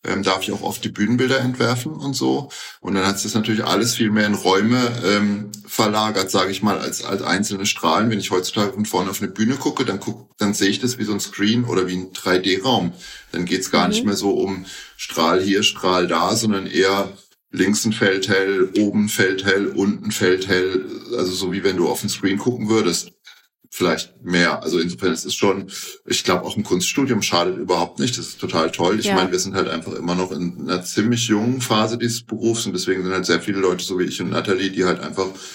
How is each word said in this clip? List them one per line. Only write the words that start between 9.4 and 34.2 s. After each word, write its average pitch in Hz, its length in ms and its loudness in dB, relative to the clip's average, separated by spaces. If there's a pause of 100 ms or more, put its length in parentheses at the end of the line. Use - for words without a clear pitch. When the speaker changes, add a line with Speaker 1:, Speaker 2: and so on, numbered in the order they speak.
Speaker 1:
gucke, - 280 -2
dann 95 160 -2
guck, - 380 -10
dann 104 160 0
sehe 98 160 2
ich - 100 0
das 120 200 -2
wie 113 40 -2
so 104 80 -2
ein 101 80 -2
Screen 117 460 0
oder 92 220 0
wie 90 100 -4
ein 92 160 -8
drei 92 240 0
D 92 240 0
Raum. 101 320 2 (400)
Dann 90 100 -2
geht's - 280 -2
gar 90 160 4
Speaker 2:
Mhm. 104 60 2
Speaker 1:
nicht 117 120 0
mehr 101 100 2
so 98 160 0
um 92 340 -2 (300)
Strahl 85 460 0
hier, 98 220 2
Strahl 90 440 2
da, 87 300 2
sondern 101 280 0
eher 95 460 2 (440)
links 104 300 2
ein 107 80 2
Feld 98 360 2
hell, 95 500 2
oben 104 260 2
ein 104 40 -2
Feld 95 360 2
hell, 98 220 2
unten 98 380 0
ein 107 60 -2
Feld 92 360 2
hell, 92 380 2 (300)
also 92 160 0
so 92 200 -2
wie 95 120 -4
wenn 95 140 2
du 85 100 2
auf - 140 0
den 107 80 -4
Screen 98 300 0
gucken 110 280 -2
würdest. 104 440 2 (580)
Vielleicht - 540 -2
mehr. 87 400 2
Also 82 160 0
insofern, 87 340 0
es - 100 -6
ist - 120 -4
schon, 95 340 0 (380)
ich - 160 -2
glaub, - 220 0
auch - 120 -6
ein 104 60 -2
Kunststudium 104 580 0
schadet 90 380 0
überhaupt 90 400 -2
nicht. - 180 0
Das 85 100 -8
ist - 120 -14
total 82 320 0
toll. 95 280 2
Ich 104 60 -4
Speaker 2:
Ja. 101 80 2
Speaker 1:
meine, 92 180 2
wir 90 60 0
sind 98 160 -2
halt 92 140 0
einfach 82 260 -6
immer 87 220 -2
noch 92 160 -2
in 87 300 -4
einer 85 220 -4
ziemlich 117 440 0
jungen 117 340 2
Phase 110 380 0
dieses 117 240 -2
Berufs 113 420 0
und 98 80 -4
deswegen 92 300 0
sind 92 100 -2
halt 92 140 -2
sehr 85 120 4
viele 98 200 -2
Leute, 92 240 2
so 92 160 -2
wie 87 60 4
ich 71 140 -6
und 90 120 -2